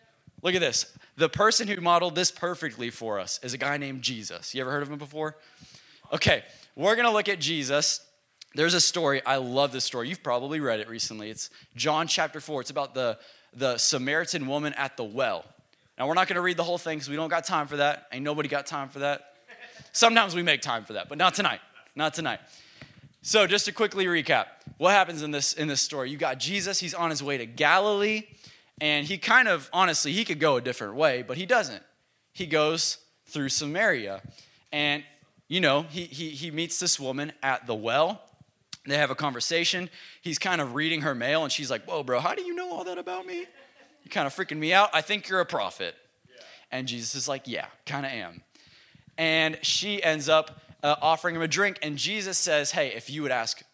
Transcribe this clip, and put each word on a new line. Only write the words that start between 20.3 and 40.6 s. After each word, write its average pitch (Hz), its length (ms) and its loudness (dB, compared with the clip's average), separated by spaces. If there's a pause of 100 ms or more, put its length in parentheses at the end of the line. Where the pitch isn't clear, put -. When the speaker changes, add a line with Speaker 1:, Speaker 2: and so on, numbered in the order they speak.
Speaker 1:
we 175 100 0
make 151 180 2
time 117 240 -4
for 110 80 -12
that, 92 160 -6
but 143 80 -12
not 180 160 4
tonight. 147 260 0 (340)
Not 151 200 -2
tonight. 135 260 -4 (840)
So 208 260 4
just 202 180 2
to 202 80 -4
quickly 196 320 0
recap, 151 400 2 (320)
what 175 140 4
happens 175 320 4
in 151 80 -4
this, 143 200 0
in 156 160 -2
this 139 140 0
story? 135 280 -4
You 151 60 -8
got 135 240 -2
Jesus. 185 400 -2
He's 175 140 -6
on 170 160 0
his 143 120 -2
way 143 160 -2
to 117 80 -4
Galilee, 202 760 4 (560)
and 151 260 2
he 190 120 -4
kind 233 320 4
of, 156 240 0
honestly, 170 400 2
he 220 100 0
could 160 160 -4
go 151 160 4
a 123 60 0
different 120 340 -6
way, 135 260 2
but 127 140 -6
he 180 100 -6
doesn't. 175 380 0 (480)
He - 140 -8
goes 156 540 2 (260)
through 139 240 -4
Samaria, 147 720 0 (500)
and, 147 320 0 (460)
you 175 100 0
know, 147 300 4
he, 170 160 -10
he, 156 240 -10
he 151 200 -10
meets 160 300 -4
this 175 180 2
woman 143 360 -4 (100)
at 131 240 -2
the 117 80 -2
well. 139 460 0 (640)
They 143 120 0
have 139 140 2
a 131 40 -4
conversation. 165 760 -2 (320)
He's 160 180 -4
kind 180 220 0